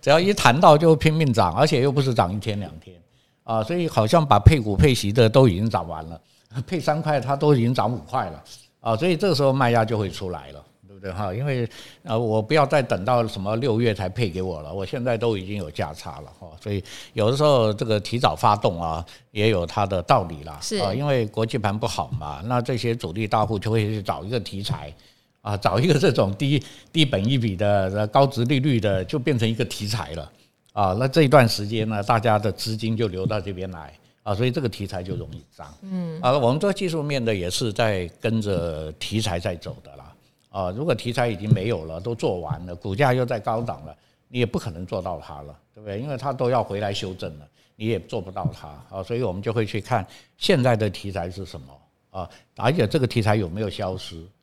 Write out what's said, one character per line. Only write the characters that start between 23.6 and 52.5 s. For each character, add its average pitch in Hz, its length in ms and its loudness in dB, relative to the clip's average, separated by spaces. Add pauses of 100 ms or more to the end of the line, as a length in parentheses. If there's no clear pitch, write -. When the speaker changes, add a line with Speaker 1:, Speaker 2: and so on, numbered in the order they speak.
Speaker 1:
会 110 140 2
去 107 160 -4
找 80 220 -6
一 95 60 -10
个 120 100 -2
题 98 220 -10
材， 73 320 -6 (480)
啊， 104 140 -4
找 101 240 2
一 143 80 2
个 156 100 4
这 147 140 4
种 107 240 2
低， 139 260 0 (300)
低 160 140 4
本 98 220 0
益 135 100 2
比 113 180 -2
的， 101 400 0
呃， 104 120 0
高 135 200 4
殖 117 180 -2
利 135 140 0
率 131 200 2
的， 98 260 0
就 156 140 -4
变 131 180 0
成 110 100 2
一 113 60 0
个 113 120 -2
题 - 220 -8
材 104 280 -4
了， 76 160 -12 (420)
啊， 98 260 2
那 131 80 0
这 151 160 4
一 143 40 4
段 127 200 8
时 104 200 -2
间 110 200 -2
呢， 107 160 -4
大 117 160 2
家 107 200 4
的 104 120 -2
资 110 240 -6
金 110 200 -2
就 113 120 0
流 95 180 -4
到 107 140 -2
这 95 140 -8
边 92 180 -10
来， 80 220 -16 (300)
啊， 104 120 -2
所 110 100 0
以 127 60 0
这 127 80 -4
个 135 80 -2
题 101 180 -6
材 92 160 -8
就 92 140 -8
容 87 160 -10
易 82 100 -14 (140)
涨。 73 260 -18
Speaker 2:
嗯。 180 400 -8
Speaker 1:
啊， 131 160 4
我 120 120 4
们 139 100 2
做 202 140 2
技 190 160 -4
术 160 120 -4
面 143 220 -2
的 113 100 0
也 90 160 -2
是 110 220 -4
在 98 380 0 (100)
跟 113 220 0
着 85 520 -4
题 104 280 -4
材 92 180 -2
在 90 160 -6
走 80 280 -14
的 69 80 -20
啦。 69 140 -20 (460)
啊， 92 240 -4
如 127 80 -6
果 160 120 0
题 117 180 -6
材 120 140 0
已 113 80 -2
经 98 180 -8
没 95 140 0
有 92 180 -4
了， 80 140 -10
都 113 160 -6
做 110 240 -2
完 78 260 -8
了， 90 80 -10
股 95 220 -6
价 127 180 2
又 127 100 0
在 120 160 -4
高 113 220 -4
档 85 240 -8
了， 76 100 -18 (340)
你 127 100 -6
也 120 80 2
不 139 100 -4
可 - 140 -6
能 85 120 -10
做 95 160 -6
到 85 240 -8
它 76 200 -16
了， 71 120 -18 (200)
对 104 40 -20
不 107 80 -16
对？ 101 120 -8
因 139 100 -8
为 139 80 -6
它 131 160 -6
都 127 160 0
要 123 140 2
回 101 160 -4
来 104 120 -2
修 98 220 -6
正 90 240 -10
了， 73 80 -20 (300)
你 107 100 -8
也 110 140 -2
做 - 200 -8
不 92 120 -12
到 92 200 -4
它。 - 160 -16 (220)
啊， 95 140 -10
所 117 120 -6
以 120 60 -2
我 110 100 -2
们 95 120 -8
就 113 100 -4
会 110 100 0
去 104 160 -4
看 104 240 -2 (360)
现 151 220 2
在 120 140 4
的 107 140 0
题 98 220 -10
材 90 180 -6
是 92 160 -12
什 80 160 -16
么， 64 60 -20 (420)
啊， 92 180 -10 (280)